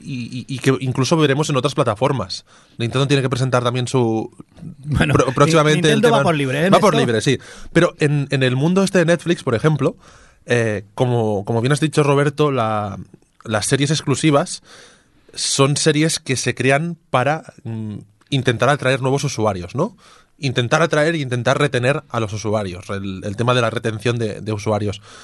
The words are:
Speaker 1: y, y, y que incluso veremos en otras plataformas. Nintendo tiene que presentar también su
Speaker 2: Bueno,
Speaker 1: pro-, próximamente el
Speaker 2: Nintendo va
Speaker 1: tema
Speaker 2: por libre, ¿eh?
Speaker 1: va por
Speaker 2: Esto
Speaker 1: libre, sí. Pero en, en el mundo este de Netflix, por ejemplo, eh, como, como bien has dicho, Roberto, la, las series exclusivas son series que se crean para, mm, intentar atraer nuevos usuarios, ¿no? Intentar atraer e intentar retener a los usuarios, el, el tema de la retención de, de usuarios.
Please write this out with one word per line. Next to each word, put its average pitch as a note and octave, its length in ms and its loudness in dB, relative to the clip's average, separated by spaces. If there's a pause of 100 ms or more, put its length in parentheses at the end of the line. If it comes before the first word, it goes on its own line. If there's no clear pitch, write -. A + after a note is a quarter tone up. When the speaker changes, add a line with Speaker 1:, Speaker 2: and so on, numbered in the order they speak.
Speaker 1:
y, B2+ 400 -10
y, - 80 -10
y B2+ 120 -8
que C3+ 200 4
incluso C3 360 0
veremos D3 340 2
en C#3+ 60 0
otras C3 180 -2
plataformas. B2 720 -2 (320)
Nintendo A#2+ 280 0
tiene C3+ 160 2
que C3 80 0
presentar B2+ 340 0
también A#2+ 240 -2
su A2+ 420 0 (540)
Speaker 2:
Bueno, D3 300 0
Speaker 1:
pro-, C3 200 4
próximamente D#3 540 4
el D3 80 4
Speaker 2:
Nintendo A#3 140 4
va A#3 80 4
Speaker 1:
tema - 100 2
Speaker 2:
por E3 80 4
libre, C#3+ 300 0
¿eh? G3 40 4
Speaker 1:
va F#3+ 80 8
por G3 160 4
Speaker 2:
Esto - 100 2
Speaker 1:
libre, A#2 160 0
sí. C3+ 180 2 (340)
Pero E3 260 4
en, D3 320 0
en C3+ 120 0
el B2+ 140 2
mundo F3 280 2
este F#3+ 160 0
de E3 60 4
Netflix, E3+ 360 0
por B2 120 -2
ejemplo, D3+ 420 0 (500)
eh, A2+ 380 0 (100)
como, A2+ 500 0
como A#2 160 -2
bien B2+ 120 0
has C#3+ 80 0
dicho, D3+ 220 0
Roberto, D3 480 2
la, G#2+ 480 -2 (460)
las G#2+ 220 -2
series C#3+ 260 0
exclusivas D3 720 0 (720)
son C#3 420 0
series D#3 420 0
que - 180 -4
se - 200 -2
crean C#3+ 400 0 (140)
para, C#3+ 340 0 (200)
mm, A2 340 -8 (320)
intentar B2 400 0
atraer C3 320 0
nuevos C3+ 220 0
usuarios, G2+ 500 -4
¿no? E3+ 220 -4 (420)
Intentar C3 440 -2
atraer D#3+ 320 0
e E3 40 -4
intentar B2+ 400 -2
retener C#3 500 0
a A#2+ 100 -6
los A2 140 -4
usuarios, G#2 580 -6
el, G2 340 -8
el G2+ 120 -8
tema B2 180 2
de B2+ 60 2
la A2+ 100 0
retención A2+ 480 -4
de, A2 220 -6
de G#2 120 -6
usuarios. G#2 480 -4 (240)